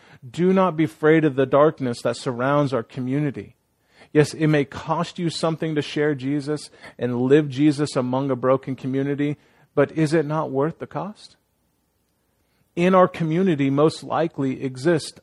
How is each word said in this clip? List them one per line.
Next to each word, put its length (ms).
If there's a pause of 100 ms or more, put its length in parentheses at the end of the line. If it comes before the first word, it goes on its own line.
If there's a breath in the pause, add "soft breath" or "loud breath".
(280 soft breath)
Do 240
not 240
be 80
afraid 400
of 120
the 100
darkness 560
that 140
surrounds 580
our 80
community. 720 (580 soft breath)
Yes, 220
it 140
may 180
cost 520
you 120
something 440
to 60
share 340
Jesus 560 (280 loud breath)
and 240
live 260
Jesus 480
among 340
a 60
broken 400
community, 600 (360 soft breath)
but 180
is 200
it 140
not 240
worth 300
the 60
cost? 500 (1400)
In 180
our 140
community 600
most 320
likely 640
exists 580